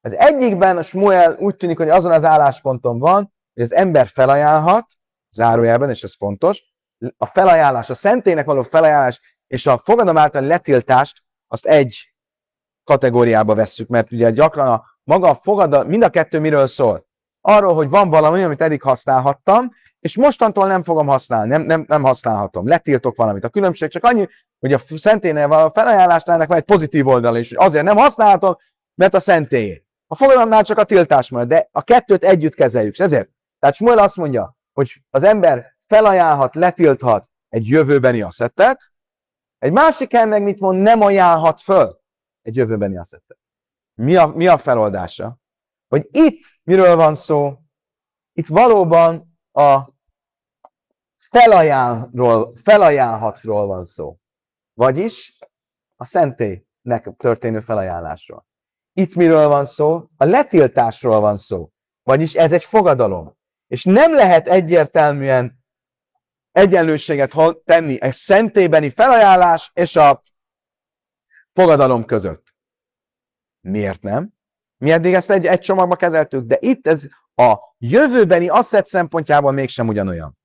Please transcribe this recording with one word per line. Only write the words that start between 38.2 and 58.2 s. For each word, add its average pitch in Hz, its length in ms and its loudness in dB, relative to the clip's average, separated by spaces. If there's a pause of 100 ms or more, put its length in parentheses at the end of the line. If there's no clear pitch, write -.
asszettet, 180 720 -4 (680)
egy 143 140 -4
másik 262 400 0
hely 226 140 2
meg 214 160 -2
mit 202 180 -6
mond, 190 220 -2
nem 220 180 4
ajánlhat 175 600 2
föl 156 400 0 (420)
egy 113 140 -10
jövőbeni 104 400 -4
asszettet. - 420 -20 (560)
Mi 143 220 -2
a, 165 100 4
mi 160 200 -4
a 170 120 2
feloldása? 107 800 -6 (500)
Hogy 147 220 -4
itt 311 320 0 (200)
miről 180 340 2
van 156 180 2
szó? 143 440 -6 (720)
Itt - 140 -8
valóban 170 920 0 (140)
a 143 280 2 (1500)
felajánlról, 123 1300 0
felajánlhatról 117 1040 0
van 92 180 -10
szó. 80 340 -16 (540)
Vagyis 135 680 -4 (580)
a 123 80 -18
szentélynek 120 1120 -6
történő 113 440 -6
felajánlásról. 87 840 -10 (460)